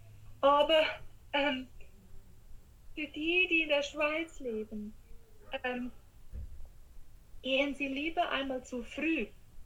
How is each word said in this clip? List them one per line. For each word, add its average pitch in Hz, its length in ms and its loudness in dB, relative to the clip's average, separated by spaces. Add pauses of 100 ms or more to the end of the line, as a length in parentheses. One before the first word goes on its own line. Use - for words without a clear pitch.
(420)
Aber, 294 400 8 (520)
ähm, 269 340 2 (1300)
für 302 120 -4
die, 339 420 4
die 320 140 6
in 302 60 0
der 285 140 6
Schweiz 311 560 0
leben, 220 540 -4 (680)
ähm, 247 280 -2 (1500)
gehen 269 340 2
Sie 277 120 -2
lieber 311 420 0
einmal 262 340 -2
zu 247 180 -8
früh 285 460 0 (380)